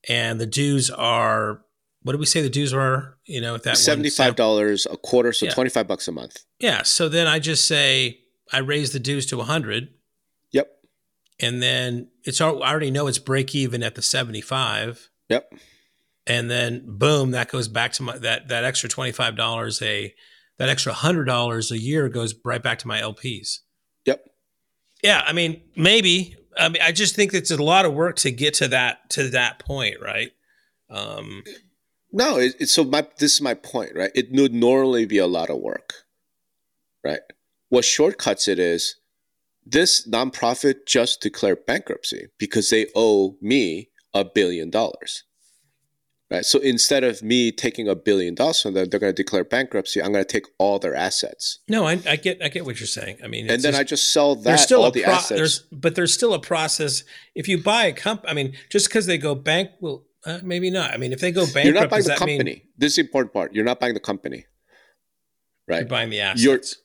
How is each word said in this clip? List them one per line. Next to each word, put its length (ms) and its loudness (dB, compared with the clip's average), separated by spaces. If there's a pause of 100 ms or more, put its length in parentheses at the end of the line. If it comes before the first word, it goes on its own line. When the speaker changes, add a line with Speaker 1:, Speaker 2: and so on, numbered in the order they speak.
Speaker 1:
And 320 -2
the 80 -4
dues 420 0
are, 720 0 (400)
what 120 -4
did 60 -4
we 60 -4
say 160 2
the 80 0
dues 240 -2
were? 520 -2
You 160 -8
know, 140 -6
at 80 -12
that 80 0
one 40 2
Speaker 2:
Seventy-five 600 2
dollars 480 2
Speaker 1:
sample? 120 -6
Speaker 2:
a 120 -16
quarter, 260 4
so 120 0
Speaker 1:
Yeah. 60 -2
Speaker 2:
twenty-five 360 0
bucks 200 -4
a 60 -6
month. 320 -14 (120)
Speaker 1:
Yeah, 260 0
so 260 2
then 180 2
I 120 2
just 280 0
say, 540 2 (300)
I 80 0
raise 340 -2
the 60 -4
dues 280 -4
to 140 -6
a 20 -6
hundred. 460 -4 (600)
Speaker 2:
Yep. 200 0 (680)
Speaker 1:
And 200 -2
then 460 -2 (160)
it's 160 -4
al-, 240 0
I 80 2
already 200 -2
know 160 0
it's 120 -4
break 340 -2
even 300 -2
at 120 -6
the 60 -8
seventy-five. 1080 -4 (180)
Speaker 2:
Yep. 260 -2 (720)
Speaker 1:
And 240 0
then 380 -2
boom, 440 0
that 180 -4
goes 180 -4
back 260 -2
to 100 -6
my, 160 -10
that, 280 -4
that 160 -2
extra 240 -2
twenty-five 480 -4
dollars, 460 -4
a, 320 -4 (440)
that 120 -2
extra 240 -2
hundred 320 0
dollars 460 -2
a 60 -4
year 300 -2
goes 280 -4 (100)
right 180 -4
back 160 -2
to 80 -12
my 140 -4
L 120 -6
Ps. 480 -10 (440)
Speaker 2:
Yep. 200 0 (760)
Speaker 1:
Yeah, 240 4
I 60 -2
mean, 280 -2 (140)
maybe. 600 4 (200)
I 100 4
mean, 140 0
I 100 4
just 240 0
think 180 2
it's 180 -2
a 100 0
lot 240 6
of 80 0
work 240 -2
to 140 0
get 240 -2
to 140 0
that, 420 -2
to 180 -2
that 300 -2
point, 420 -6
right? 300 -6 (580)
Um, 540 -12 (680)
Speaker 2:
No, 260 0
it, 220 2
it, 80 -2
so 160 4
my, 240 0 (100)
this 180 2
is 60 0
my 120 -2
point, 420 -8
right? 180 -2
It 180 -2
would 220 4
normally 520 4
be 140 2
a 80 4
lot 220 -2
of 100 -4
work, 340 -8 (1080)
right? 200 -6 (480)
What 160 4
shortcuts 640 0
it 100 2
is, 360 0 (720)
this 400 2
nonprofit 800 0
just 360 0
declared 440 0
bankruptcy 600 -6 (100)
because 340 0
they 220 4
owe 460 4
me 520 0 (220)
a 120 2
billion 460 0
dollars, 520 -4 (1080)
right? 120 -2
So 160 2
instead 440 2
of 180 0
me 300 2
taking 360 -4
a 80 2
billion 380 2
dollars 300 2
from 100 -4
them, 160 0
they're 100 0
gonna 140 2
declare 300 0
bankruptcy. 580 -2
I'm 100 -2
gonna 140 2
take 200 -4 (120)
all 220 2
their 160 -4
assets. 720 -4
Speaker 1:
No, 180 0
I, 220 0
I 80 2
get, 260 -4
I 80 -4
get 160 -8
what 140 -8
you're 80 -8
saying. 360 -8
I 40 -12
mean, 180 -8
Speaker 2:
And 60 0
Speaker 1:
it's 120 0
Speaker 2:
then 100 2
Speaker 1:
just, 80 2
Speaker 2:
I 20 2
just 280 0
sell 220 4
Speaker 1:
there's 280 4
Speaker 2:
that, 40 8
Speaker 1:
still 160 6
Speaker 2:
all 60 8
Speaker 1:
a 40 6
Speaker 2:
the 120 0
Speaker 1:
pro-, 100 4
Speaker 2:
assets. 240 2
Speaker 1:
there's, 220 0 (120)
but 220 -2
there's 200 0
still 200 2
a 60 -2
process. 640 -2 (320)
If 120 -8
you 140 0
buy 240 2
a 80 0
comp-, 340 -6
I 60 -4
mean, 220 -4 (160)
just 180 2
'cause 160 0
they 140 0
go 160 -2
bank-, 440 0
well, 260 -10 (200)
uh, 180 -8
maybe 260 -2
not. 240 -2
I 40 -6
mean, 160 -4
if 60 -8
they 120 0
go 100 0
Speaker 2:
You're 320 4
not 160 4
Speaker 1:
bankrupt, 20 0
Speaker 2:
buying 80 2
Speaker 1:
does 60 2
Speaker 2:
the 40 2 (100)
Speaker 1:
that 60 2
mean 140 0
Speaker 2:
company. 260 -4 (120)
This 160 2
is 40 0
the 60 2
important 300 -2
part. 200 -2
You're 120 0
not 140 0
buying 140 0
the 60 -4
company, 460 -8 (1200)
right? 140 -2
Speaker 1:
You're 60 -6
buying 220 -4
the 80 -6 (180)
Speaker 2:
You're, 200 6
Speaker 1:
assets. 280 -8